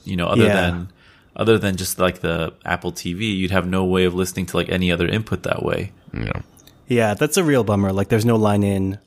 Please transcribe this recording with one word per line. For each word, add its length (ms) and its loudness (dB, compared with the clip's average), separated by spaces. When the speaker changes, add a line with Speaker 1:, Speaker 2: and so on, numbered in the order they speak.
Speaker 1:
you 120 -6
know, 100 -2
other 180 4
Speaker 2:
Yeah. 100 4
Speaker 1:
than, 380 -2
other 220 4
than 180 -2
just, 220 -6
like, 220 0
the 340 -2
Apple 280 -4
T 200 -8
V, 200 -4
you'd 180 -2
have 160 0
no 180 0
way 200 2
of 100 2
listening 320 -2
to, 100 -6
like, 120 0
any 220 0
other 160 2
input 360 -2
that 200 -4
way. 300 -4
Speaker 3:
Yeah. 260 -6
Speaker 2:
Yeah, 280 2
that's 220 -2
a 80 0
real 200 4
bummer. 280 2
Like, 160 -2
there's 160 2
no 120 4
line 260 4
in 440 0